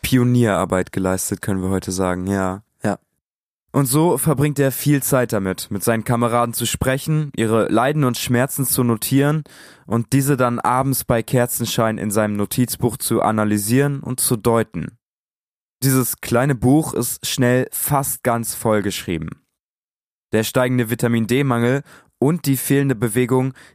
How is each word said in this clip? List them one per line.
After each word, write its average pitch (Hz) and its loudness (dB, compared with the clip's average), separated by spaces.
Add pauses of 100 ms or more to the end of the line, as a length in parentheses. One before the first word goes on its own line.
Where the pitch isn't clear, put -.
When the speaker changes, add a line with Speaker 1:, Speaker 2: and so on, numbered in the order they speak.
Speaker 1:
Pionierarbeit 110 2
geleistet, 92 -2
können 95 -4
wir 92 -4
heute 95 -4
sagen, 90 -2
ja. 98 -2 (200)
Speaker 2:
Ja. 101 -2 (760)
Speaker 1:
Und 139 0
so 156 2
verbringt 147 0
er 135 2
viel 143 0
Zeit 127 0
damit, 95 -2
mit 101 -6
seinen 113 0
Kameraden 120 0
zu 117 -6
sprechen, 143 -2
ihre 110 2
Leiden 139 2
und 123 0
Schmerzen 127 0
zu 127 0
notieren 139 0 (420)
und 117 -2
diese 139 2
dann 120 0
abends 131 0
bei 117 2
Kerzenschein 120 0
in 104 -4
seinem 104 0
Notizbuch 117 -2
zu - 0
analysieren 110 2
und 127 -6
zu - 0
deuten. 110 -2 (840)
Dieses 131 0
kleine 131 0
Buch 131 2
ist - -4
schnell 123 2
fast - -2
ganz 117 -2
vollgeschrieben. 98 -2 (1000)
Der 110 2
steigende 123 0
Vitamin-D-Mangel 120 0 (360)
und 160 0
die 135 2
fehlende 139 2
Bewegung 127 0 (200)